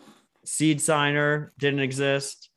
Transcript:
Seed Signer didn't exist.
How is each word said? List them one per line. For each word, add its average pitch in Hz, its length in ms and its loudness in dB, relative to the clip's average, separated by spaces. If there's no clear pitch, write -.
Seed 151 360 0
Signer 147 800 0
didn't 143 220 0
exist. 139 760 -2